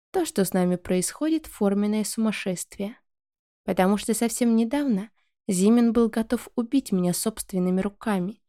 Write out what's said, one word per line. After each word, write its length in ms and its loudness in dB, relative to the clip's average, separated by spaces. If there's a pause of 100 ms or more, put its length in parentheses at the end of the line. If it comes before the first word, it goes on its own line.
(120)
То, 140 0
что 200 0
с 80 -4
нами 240 2
происходит, 680 -2
форменное 580 0
сумасшествие. 920 -4 (680)
Потому 320 2
что 160 -2
совсем 420 0
недавно 540 0 (400)
Зимин 420 4
был 160 2
готов 480 -4
убить 380 -2
меня 200 2
собственными 680 -2
руками 680 -4